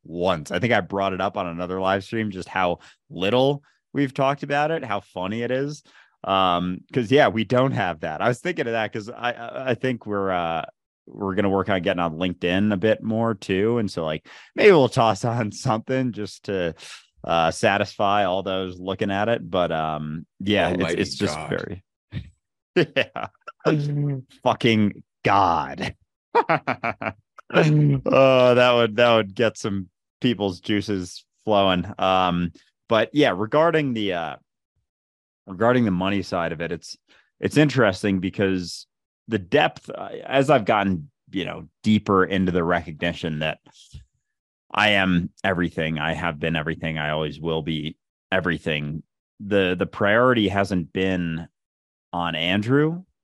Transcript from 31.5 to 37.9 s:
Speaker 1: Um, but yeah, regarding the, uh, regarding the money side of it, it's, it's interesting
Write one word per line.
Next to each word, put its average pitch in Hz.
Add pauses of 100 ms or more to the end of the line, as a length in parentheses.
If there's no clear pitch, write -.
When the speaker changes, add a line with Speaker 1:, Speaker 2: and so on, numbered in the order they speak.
Speaker 1:
Um, 90 (360)
but 110
yeah, 143
regarding 147
the, 104
uh, 80 (1120)
regarding 117
the 107
money 95
side 85
of 78
it, 85
it's, - (440)
it's -
interesting 107